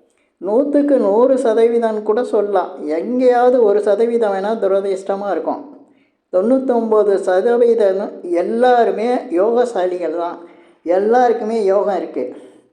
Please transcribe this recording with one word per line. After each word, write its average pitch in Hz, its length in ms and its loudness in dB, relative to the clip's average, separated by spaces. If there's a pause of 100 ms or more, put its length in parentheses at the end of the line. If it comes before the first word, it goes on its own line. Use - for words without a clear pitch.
(460)
நூத்துக்கு 285 500 2
நூறு 233 420 2
சதவீதம் 226 640 0
கூட 214 220 0
சொல்லலாம். 202 640 -2
எங்கேயாவது 247 760 2
ஒரு 208 200 2
சதவீதம் 220 500 0
வேணா 202 260 -4
துரதிர்ஷ்டமா 196 720 -2
இருக்கும். 156 500 -6 (520)
தொண்ணூத்தொம்பது 220 840 2
சதவீதம் 214 960 0 (120)
எல்லாருமே 220 920 0
யோகசாலிகள் 180 1000 -2
தான். 170 220 -6 (440)
எல்லாருக்குமே 220 840 0
யோகம் 190 320 0
இருக்கு. 131 400 -8 (360)